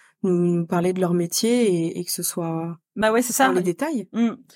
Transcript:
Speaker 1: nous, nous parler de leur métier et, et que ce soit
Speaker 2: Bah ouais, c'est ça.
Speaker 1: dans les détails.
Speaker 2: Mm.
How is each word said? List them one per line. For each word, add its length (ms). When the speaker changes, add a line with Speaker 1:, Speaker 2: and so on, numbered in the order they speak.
Speaker 1:
nous, 100
nous 340
parler 280
de 80
leur 100
métier 580
et, 300
et 60
que 40
ce 120
soit 560
Speaker 2:
Bah 160
ouais, 80
c'est 140
ça. 140
Speaker 1:
dans 40
les 100
détails. 520
Speaker 2:
Mm. 160